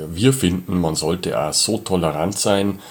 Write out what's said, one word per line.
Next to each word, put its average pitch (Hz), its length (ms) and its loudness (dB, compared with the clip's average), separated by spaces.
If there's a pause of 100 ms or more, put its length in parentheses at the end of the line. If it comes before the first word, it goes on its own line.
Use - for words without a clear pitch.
wir 101 240 4
finden, 90 480 0
man 80 160 0
sollte 78 440 -2
auch 76 120 -2
so 110 260 0
tolerant 85 580 0
sein 101 440 0 (100)